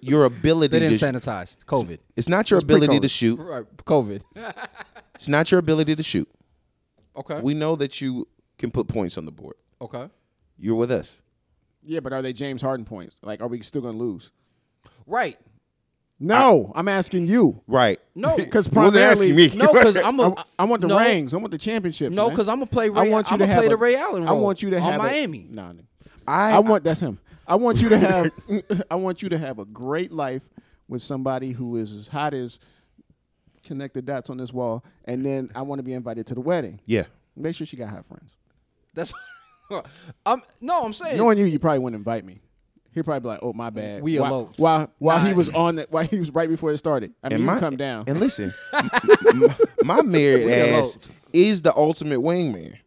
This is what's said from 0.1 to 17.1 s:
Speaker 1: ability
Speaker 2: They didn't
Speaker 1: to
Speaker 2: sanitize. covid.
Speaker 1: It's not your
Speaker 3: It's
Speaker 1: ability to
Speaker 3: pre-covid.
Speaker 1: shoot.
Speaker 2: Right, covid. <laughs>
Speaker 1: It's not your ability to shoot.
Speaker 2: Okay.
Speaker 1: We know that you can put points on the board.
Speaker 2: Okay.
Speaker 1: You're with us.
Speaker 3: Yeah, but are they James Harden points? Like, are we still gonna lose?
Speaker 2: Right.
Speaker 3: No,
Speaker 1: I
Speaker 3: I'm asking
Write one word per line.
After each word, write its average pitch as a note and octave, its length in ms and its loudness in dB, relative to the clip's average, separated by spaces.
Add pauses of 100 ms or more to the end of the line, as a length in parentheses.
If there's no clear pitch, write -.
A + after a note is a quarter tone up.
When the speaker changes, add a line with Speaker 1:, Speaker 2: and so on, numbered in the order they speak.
Speaker 1:
ability C#3+ 520 2
Speaker 2:
They D#3+ 120 2
didn't A2 100 2
Speaker 1:
to D#3 60 0
Speaker 2:
sanitize. A#2 600 -6
covid. F#2+ 320 -4 (180)
Speaker 1:
It's A#2+ 140 -4
not G3 220 0
your F#3+ 80 6
Speaker 3:
It's D#3+ 60 -4
Speaker 1:
ability D3 340 4
to C3+ 80 0
Speaker 3:
pre-covid. - 20 2
Speaker 1:
shoot. A#2 300 0
Speaker 2:
Right, B2 260 -12 (200)
covid. G#2+ 360 0 (140)
<laughs> - 800 -18
Speaker 1:
It's - 140 -14
not D3+ 200 2
your F#3 100 6
ability D#3 360 0
to D#3 80 -6
shoot. - 260 -4 (880)
Speaker 2:
Okay. D3 260 -12
Speaker 1:
We C#3 140 -2
know D#3 220 -2
that C#3+ 240 -6
you B2+ 260 -6 (320)
can A#2+ 100 -6
put - 180 -4
points G2 300 -6
on D#2+ 80 -12
the D2+ 60 -16
board. D2+ 240 -20 (260)
Speaker 2:
Okay. B2 260 -16 (520)
Speaker 1:
You're A2 160 -2
with A#2+ 160 0
us. F#2+ 300 -6 (600)
Speaker 3:
Yeah, D#3 200 -10
but C3 120 -10
are C3 80 -6
they C3 120 -6
James C3 280 -10
Harden C3 240 -6
points? G2+ 380 -16
Like, G#2 180 -12
are A#2 60 -8
we A#2+ 160 -10
still C#3+ 180 -10
gonna A#2+ 160 -10
lose? A2+ 340 -8 (760)
Speaker 2:
Right. G#3+ 320 -4 (760)
Speaker 3:
No, G3 560 4
Speaker 1:
I - 60 -6
Speaker 3:
I'm F3 80 -2
asking F#3 400 -2